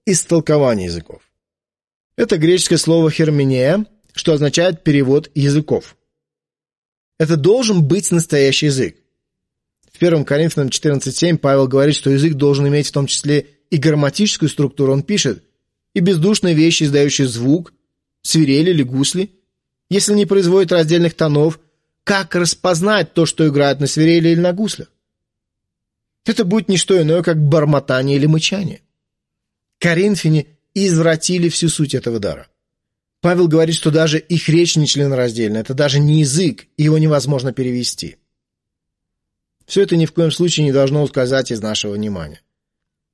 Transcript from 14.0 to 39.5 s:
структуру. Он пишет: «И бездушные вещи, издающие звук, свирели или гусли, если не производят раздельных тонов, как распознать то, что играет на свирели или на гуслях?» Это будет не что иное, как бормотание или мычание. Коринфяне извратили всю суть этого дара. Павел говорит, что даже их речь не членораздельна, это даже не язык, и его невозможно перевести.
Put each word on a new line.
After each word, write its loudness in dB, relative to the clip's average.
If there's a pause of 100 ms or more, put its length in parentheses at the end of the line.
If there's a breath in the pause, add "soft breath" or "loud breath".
структуру. -2
Он -2
пишет: -4 (480)
«И -2
бездушные 2
вещи, 2
издающие 0
звук, -2 (500)
свирели 2
или 0
гусли, -4 (580)
если 0
не 2
производят 2
раздельных 2
тонов, 0 (460)
как -2
распознать -2
то, 2
что -2
играет 0
на -2
свирели 2
или 2
на 0
гуслях?» -6 (1400)
Это -2
будет 0
не 0
что 2
иное, 2
как 0
бормотание 2
или 2
мычание. -2 (960)
Коринфяне 0 (260)
извратили 0
всю -2
суть -4
этого -4
дара. -8 (720)
Павел 2
говорит, 2
что -2
даже 2
их -4
речь 2
не 2
членораздельна, -2
это -6
даже 0
не 4
язык, -2 (100)
и 0
его 2
невозможно 0
перевести. -6 (1500)